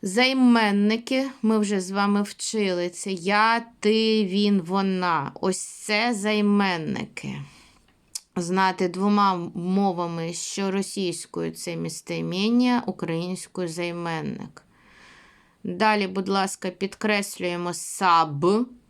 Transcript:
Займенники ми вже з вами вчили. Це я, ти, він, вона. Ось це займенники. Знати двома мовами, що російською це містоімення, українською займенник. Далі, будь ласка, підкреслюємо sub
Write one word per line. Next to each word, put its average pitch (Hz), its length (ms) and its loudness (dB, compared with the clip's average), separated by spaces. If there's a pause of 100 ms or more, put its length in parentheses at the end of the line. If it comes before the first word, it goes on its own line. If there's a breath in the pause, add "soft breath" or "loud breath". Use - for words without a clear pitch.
Займенники 233 1300 4 (120)
ми 220 160 4
вже 208 220 0
з 180 100 -8
вами 202 320 2
вчили. 190 680 -2
Це 190 220 -8
я, 214 540 2 (140)
ти, 220 440 4
він, 202 360 2
вона. 180 760 0
Ось 185 260 -2
це 220 540 -2
займенники. 202 1300 0 (920 loud breath)
Знати 185 520 0
двома 196 480 2 (180)
мовами, 175 800 -2
що 196 380 -6
російською 175 800 -4
це 165 260 -10
містоімення, 180 1080 0
українською 180 840 -6
займенник. 170 920 -6 (1000 soft breath)
Далі, 202 420 2
будь 185 220 -4
ласка, 190 420 -2
підкреслюємо 190 1000 -4
sub 170 960 2 (240)